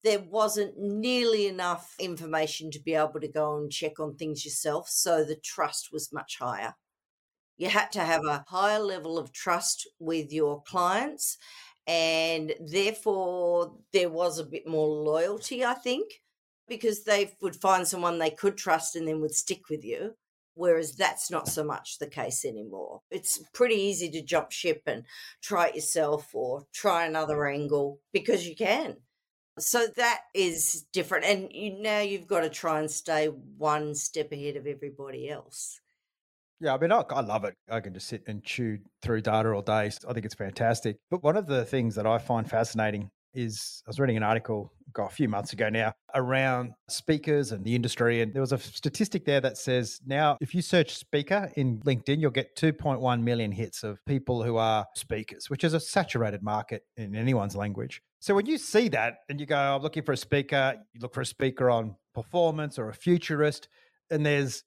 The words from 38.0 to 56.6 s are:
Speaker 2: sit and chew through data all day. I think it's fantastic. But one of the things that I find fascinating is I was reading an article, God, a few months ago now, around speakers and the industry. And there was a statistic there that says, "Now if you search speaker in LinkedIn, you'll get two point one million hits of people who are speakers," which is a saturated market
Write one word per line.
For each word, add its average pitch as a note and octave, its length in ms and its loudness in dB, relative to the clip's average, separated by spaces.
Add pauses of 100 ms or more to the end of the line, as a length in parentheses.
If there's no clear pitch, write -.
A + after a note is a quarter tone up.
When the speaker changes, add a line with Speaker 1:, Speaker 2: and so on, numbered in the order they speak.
Speaker 2:
sit A2+ 200 -10
and G#2 160 -10
chew A2 360 -4 (220)
through A2 200 0
data A2 300 4
all G2+ 100 0
day. G#2+ 300 2 (160)
I B2 60 -6
think A2 120 -4
it's A2 100 -8
fantastic. A2+ 600 0 (140)
But F3 120 -2
one D#3+ 140 6
of G3+ 100 0
the B2+ 180 2
things A#2 300 0
that A2 120 0
I A#2 100 4
find A2+ 320 -2
fascinating G#2+ 600 0 (240)
is A#2 520 -8
I - 40 -16
was A2+ 100 -6
reading B2 180 4
an G#2+ 60 2
article, A2 500 0 (180)
God, G2+ 160 -4
a - 20 -8
few C3 200 0
months G#2 240 -2
ago G#2+ 160 0
now, A2 240 0 (220)
around B2+ 580 0 (160)
speakers D3+ 600 0
and G2 120 -6
the A#2 120 2
industry. A#2 460 2
And A2 120 0
there C3+ 80 0
was B2+ 120 0
a B2+ 40 0
statistic - 680 -4
there C#3+ 160 4
that A#2+ 160 0
says, B2+ 480 0
"Now C#3+ 360 2
if D3 140 -6
you F3+ 80 0
search - 320 4
speaker F3+ 600 0
in B2 260 0
LinkedIn, C#3 380 2
you'll D3+ 120 4
get - 240 -2
two D#3+ 180 4
point C3+ 280 0
one A#2+ 220 2
million A#2 280 0
hits G#2 320 -6
of G#2 220 -8
people B2+ 360 0
who A2+ 160 2
are A2 380 4
speakers," - 560 -8
which C#3 120 -2
is D#3+ 120 4
a D#3+ 40 2
saturated A2+ 600 0
market G#2 420 -4 (120)